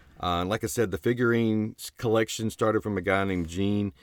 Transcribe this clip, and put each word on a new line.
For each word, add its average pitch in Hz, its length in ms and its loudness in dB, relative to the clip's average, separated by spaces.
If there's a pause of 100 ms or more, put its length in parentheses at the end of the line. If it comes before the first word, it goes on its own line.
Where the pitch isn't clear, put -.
(220)
Uh, 87 200 0
and 90 80 -2
like 107 120 -2
I 110 60 -4
said, 107 220 0
the 98 80 -4
figurine 117 800 0
s-, - 120 -12
collection 110 600 0
started 107 320 0
from 104 140 -4
a 92 40 -2
guy 95 240 2
named 90 240 -2
Gene. 101 440 0 (100)